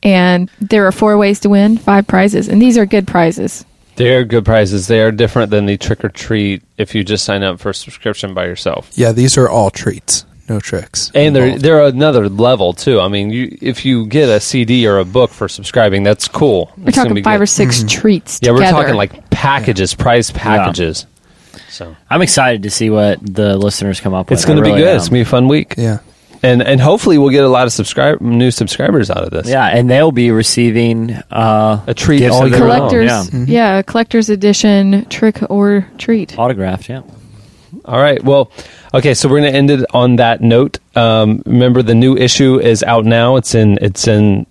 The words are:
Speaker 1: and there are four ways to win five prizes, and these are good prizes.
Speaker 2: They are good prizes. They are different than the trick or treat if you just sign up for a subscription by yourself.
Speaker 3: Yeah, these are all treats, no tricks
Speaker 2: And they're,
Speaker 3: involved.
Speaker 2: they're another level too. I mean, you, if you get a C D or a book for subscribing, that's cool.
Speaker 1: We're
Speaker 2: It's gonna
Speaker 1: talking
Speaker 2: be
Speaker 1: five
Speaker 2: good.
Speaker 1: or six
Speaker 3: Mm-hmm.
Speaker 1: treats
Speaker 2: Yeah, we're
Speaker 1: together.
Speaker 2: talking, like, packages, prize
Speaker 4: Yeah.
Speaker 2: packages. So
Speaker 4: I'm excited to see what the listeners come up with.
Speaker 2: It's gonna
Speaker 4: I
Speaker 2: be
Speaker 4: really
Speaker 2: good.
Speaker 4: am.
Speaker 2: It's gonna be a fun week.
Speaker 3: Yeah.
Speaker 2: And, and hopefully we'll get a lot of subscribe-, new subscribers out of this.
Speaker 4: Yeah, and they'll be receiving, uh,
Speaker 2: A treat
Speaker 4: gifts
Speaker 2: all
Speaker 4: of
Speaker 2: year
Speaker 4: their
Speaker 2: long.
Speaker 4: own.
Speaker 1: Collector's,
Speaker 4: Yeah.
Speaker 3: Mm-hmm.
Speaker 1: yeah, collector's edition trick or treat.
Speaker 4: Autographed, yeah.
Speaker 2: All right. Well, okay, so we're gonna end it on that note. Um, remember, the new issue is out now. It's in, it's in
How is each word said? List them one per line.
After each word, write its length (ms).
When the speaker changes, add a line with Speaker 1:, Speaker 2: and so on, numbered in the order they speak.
Speaker 1:
and 460
there 260
are 40
four 260
ways 240
to 80
win 280
five 300
prizes, 400
and 140
these 160
are 80
good 220
prizes. 580
Speaker 2:
They 200
are 80
good 220
prizes. 420
They 140
are 100
different 400
than 140
the 120
trick 260
or 60
treat 520
if 160
you 100
just 200
sign 200
up 160
for 100
a 40
subscription 600
by 120
yourself. 480
Speaker 3:
Yeah, 200
these 240
are 120
all 220
treats, 540
no 100
tricks 560
Speaker 2:
And 180
they're, 120
Speaker 3:
involved. 180
Speaker 2:
they're 220
another 420
level 460
too. 260
I 80
mean, 240
you, 300
if 240
you 200
get 220
a 140
C 240
D 200
or 140
a 60
book 260
for 160
subscribing, 560
that's 240
cool. 500
Speaker 1:
We're 120
Speaker 2:
It's 80
gonna 80
Speaker 1:
talking 100
Speaker 2:
be 80
Speaker 1:
five 160
Speaker 2:
good. 40
Speaker 1:
or 40
six 320
Speaker 3:
Mm-hmm. 80
Speaker 1:
treats 560
Speaker 2:
Yeah, 80
we're 60
Speaker 1:
together. 240
Speaker 2:
talking, 140
like, 340
packages, 640
prize 340
Speaker 4:
Yeah. 120
Speaker 2:
packages. 640
So 260
Speaker 4:
I'm 120
excited 420
to 60
see 200
what 360
the 320
listeners 440
come 120
up 160
with. 100
Speaker 2:
It's 60
gonna 140
Speaker 4:
I 40
Speaker 2:
be 80
Speaker 4:
really 100
Speaker 2:
good. 80
Speaker 4:
am. 80
Speaker 2:
It's 100
gonna 120
be 20
a 40
fun 220
week. 300
Speaker 3:
Yeah. 220
Speaker 2:
And, 180
and 180
hopefully 380
we'll 140
get 120
a 60
lot 160
of 80
subscribe-, 480
new 300
subscribers 580
out 140
of 80
this. 180
Speaker 4:
Yeah, 160
and 240
they'll 220
be 180
receiving, 800
uh, 560
Speaker 2:
A 80
treat 240
Speaker 4:
gifts 160
Speaker 2:
all 80
Speaker 4:
of 80
Speaker 2:
year 80
Speaker 4:
their 80
Speaker 2:
long. 140
Speaker 4:
own. 80
Speaker 1:
Collector's, 200
Speaker 4:
Yeah. 140
Speaker 3:
Mm-hmm. 120
Speaker 1:
yeah, 300
collector's 480
edition 800
trick 300
or 380
treat. 400
Speaker 4:
Autographed, 500
yeah. 140
Speaker 2:
All 140
right. 240
Well, 280
okay, 220
so 120
we're 120
gonna 140
end 180
it 220
on 240
that 240
note. 360
Um, 520
remember, 340
the 140
new 200
issue 440
is 240
out 220
now. 320
It's 180
in, 260
it's 260
in 440